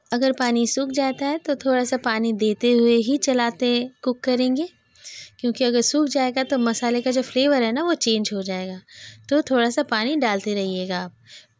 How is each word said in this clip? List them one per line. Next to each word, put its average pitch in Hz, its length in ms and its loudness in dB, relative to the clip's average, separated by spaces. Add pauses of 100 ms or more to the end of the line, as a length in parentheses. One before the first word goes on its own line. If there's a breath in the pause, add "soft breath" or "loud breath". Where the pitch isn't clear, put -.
(100)
अगर 262 220 2
पानी 240 340 0
सूख 269 240 -2
जाता 269 360 -2
है 302 120 -2
तो 302 160 -4
थोड़ा 254 300 0
सा 254 120 -2
पानी 226 380 0
देते 214 380 0
हुए 233 260 6
ही 233 200 2
चलाते 247 500 0 (360)
कुक 247 160 -2
करेंगे, 254 480 0 (720 loud breath)
क्योंकि 240 240 -2
अगर 240 180 2
सूख 294 260 2
जाएगा 254 340 0
तो 269 160 -2
मसाले 233 420 0
का 247 100 -2
जो 247 120 0
फ्लेवर 262 400 2
है 226 100 0
ना 285 100 -2
वो 349 140 0
चेंज 220 380 0
हो 196 80 -4
जाएगा। 185 380 -8 (480 loud breath)
तो 294 140 2
थोड़ा 240 280 2
सा 285 120 0
पानी 240 340 -2
डालते 208 380 0
रहिएगा 185 440 -4
आप 180 140 -8 (480 loud breath)